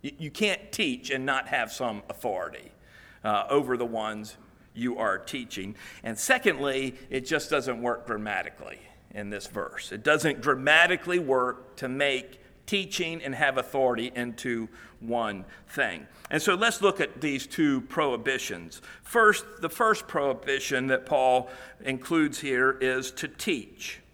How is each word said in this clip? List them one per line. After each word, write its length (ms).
Y-, 140
you 120
can't 400
teach 380
and 160
not 240
have 240
some 380
authority, 640
uh, 240
over 300
the 80
ones 500
you 240
are 180
teaching. 580
And 160
secondly, 760
it 120
just 280
doesn't 320
work 260
grammatically 760
in 200
this 160
verse. 440
It 120
doesn't 400
grammatically 760
work 580
to 120
make 480
teaching 580
and 100
have 240
authority 560
into 540
one 440
thing. 400
And 100
so 140
let's 260
look 200
at 200
these 240
two 360
prohibitions. 1000
First, 420
the 80
first 380
prohibition 800
that 180
Paul 460
includes 580
here 420
is 320
to 140
teach. 720